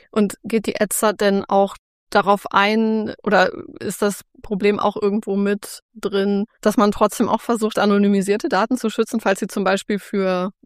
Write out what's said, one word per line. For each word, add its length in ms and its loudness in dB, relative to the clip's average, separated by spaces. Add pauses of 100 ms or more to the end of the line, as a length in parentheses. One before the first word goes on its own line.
(100)
Und 240 0 (100)
geht 220 -2
die 100 -4
etza 360 0
denn 320 0
auch 320 2 (340)
darauf 420 2
ein, 640 0 (100)
oder 260 4 (300)
ist 200 -8
das 200 -2 (200)
Problem 380 0
auch 220 -2
irgendwo 340 -2
mit 460 -2 (140)
drin, 500 -2 (160)
dass 160 0
man 160 4
trotzdem 360 0
auch 120 -2
versucht, 400 -2
anonymisierte 680 2
Daten 280 0
zu 140 -4
schützen, 300 -2
falls 200 0
sie 80 -4
zum 160 -4
Beispiel 340 0
für, 520 -2 (160)